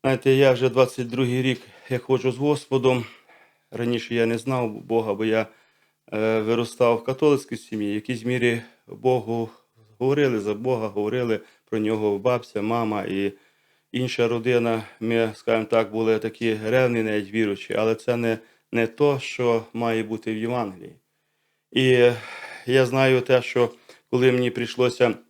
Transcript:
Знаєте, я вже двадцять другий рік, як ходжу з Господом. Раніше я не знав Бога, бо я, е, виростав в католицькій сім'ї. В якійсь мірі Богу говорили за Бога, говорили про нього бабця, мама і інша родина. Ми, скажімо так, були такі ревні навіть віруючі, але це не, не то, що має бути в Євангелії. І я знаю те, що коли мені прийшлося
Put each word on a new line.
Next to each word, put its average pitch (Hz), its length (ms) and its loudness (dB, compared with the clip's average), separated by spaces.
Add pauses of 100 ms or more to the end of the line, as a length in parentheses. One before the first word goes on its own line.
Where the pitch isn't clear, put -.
Знаєте, 135 280 2
я 135 200 6
вже 127 180 2
двадцять 123 400 2
другий 127 320 -2
рік, 127 200 -2 (280)
як 127 120 -2
ходжу 127 300 0
з 117 60 -8
Господом. 135 680 0 (680)
Раніше 117 440 -4
я 113 100 4
не 117 120 0
знав 123 340 -2
Бога, 107 420 -2
бо 107 120 -2
я, 110 220 0 (640)
е, 110 260 0
виростав 117 580 0
в 117 60 -8
католицькій 135 540 0
сім'ї. 104 340 -6
В 104 40 -4
якійсь 113 300 -6
мірі 120 360 0 (260)
Богу 113 640 -2 (500)
говорили 131 400 0
за 104 140 -2
Бога, 113 340 -4
говорили 107 520 -2 (300)
про 113 100 -4
нього 107 400 0
бабця, 120 420 -2
мама 110 420 -2
і 98 300 -4 (580)
інша 123 360 -2
родина. 117 560 0 (160)
Ми, 113 360 0
скажімо 113 300 -2
так, 110 260 0
були 110 280 2
такі 110 460 -2
ревні 120 380 2
навіть 104 280 -4
віруючі, 107 420 -2
але 110 220 0
це 120 200 -4
не, 117 220 0 (340)
не 117 160 0
то, 143 320 0
що 117 540 -2
має 113 300 -2
бути 110 300 -6
в 107 40 -4
Євангелії. 107 580 -6 (760)
І 123 400 6 (540)
я 131 200 4
знаю 131 360 2
те, 127 200 2
що 120 280 0 (400)
коли 127 220 4
мені 123 200 0
прийшлося 120 640 0 (160)